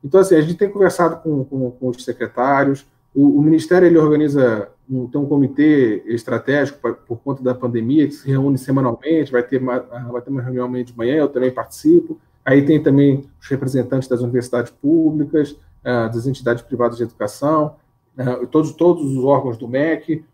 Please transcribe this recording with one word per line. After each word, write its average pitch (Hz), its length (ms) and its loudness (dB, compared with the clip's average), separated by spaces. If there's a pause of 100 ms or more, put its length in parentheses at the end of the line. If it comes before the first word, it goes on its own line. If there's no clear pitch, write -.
Então, 165 180 4
assim, 185 140 4
a 156 60 6
gente 165 140 -2
tem 202 140 0
conversado 175 520 0
com, 147 220 -2
com, 131 280 -6
com 127 180 -6
os 120 160 -8
secretários, 135 840 -2 (260)
o, 143 260 4
o - 20 4
Ministério, 165 460 4
ele 165 100 6
organiza, 143 720 2 (200)
um, 127 180 -4
tem 147 120 -4
um 143 80 -2
comitê 143 800 2
estratégico 120 720 -4
pra, 117 140 -4
por - 260 -12
conta 135 240 -8
da 127 120 0
pandemia, 127 520 0
que 143 60 -8
se - 160 -14
reúne 135 280 0
semanalmente, 135 760 -2
vai 123 120 2
ter 131 180 -2
uma, 127 160 -4
ah, 120 340 -12
vai 120 100 -8
ter 127 80 -18
uma 131 120 -6
reunião 123 240 -6
amanhã 123 200 -6
de 120 100 -20
manhã, 120 200 -2
eu 147 120 2
também 127 240 -2
participo. - 680 0 (260)
Aí 139 180 4
tem 151 180 2
também 139 460 2 (140)
os - 60 -20
representantes 131 600 -4
das 123 140 -2
universidades 120 500 -4
públicas, 151 840 0 (280)
ah, 120 240 -2
das 117 200 -6
entidades 123 360 -4
privadas 120 340 -4
de 120 60 -4
educação, 147 720 -4 (420)
ah, 123 320 -4
todos, 151 240 0
todos 165 300 2
os 135 200 -2
órgãos 131 340 0
do 123 100 -12
mec. 151 560 -4 (100)